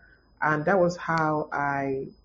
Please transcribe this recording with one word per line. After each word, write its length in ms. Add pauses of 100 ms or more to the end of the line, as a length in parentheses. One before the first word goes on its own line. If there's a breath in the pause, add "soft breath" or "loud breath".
(420 soft breath)
And 240
that 120
was 200
how 560
I 560 (160)